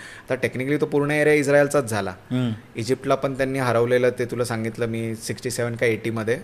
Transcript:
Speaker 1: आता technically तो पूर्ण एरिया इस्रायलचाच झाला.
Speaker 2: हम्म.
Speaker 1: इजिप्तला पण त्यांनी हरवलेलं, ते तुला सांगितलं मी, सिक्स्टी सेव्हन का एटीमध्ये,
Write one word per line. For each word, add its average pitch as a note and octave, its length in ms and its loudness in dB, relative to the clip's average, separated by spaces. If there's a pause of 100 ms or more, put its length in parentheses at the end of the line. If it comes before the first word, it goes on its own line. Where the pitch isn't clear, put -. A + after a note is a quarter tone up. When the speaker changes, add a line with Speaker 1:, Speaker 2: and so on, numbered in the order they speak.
(300)
Speaker 1:
आता B2 160 0
technically C3+ 340 -2
तो D3+ 60 0
पूर्ण C#3+ 240 2
एरिया D3+ 240 4
इस्रायलचाच C#3+ 500 4
झाला. G#2 260 -2
Speaker 2:
हम्म. B2 400 -2 (260)
Speaker 1:
इजिप्तला B2+ 380 0
पण C3+ 200 -2
त्यांनी C3 240 -2
हरवलेलं, B2 520 4
ते A#2+ 140 -2
तुला A#2 200 -2
सांगितलं A2+ 420 -4
मी, A2+ 300 -4
सिक्स्टी A#2 340 -6
सेव्हन A#2+ 260 -4
का B2 100 0
एटीमध्ये, A2+ 580 -2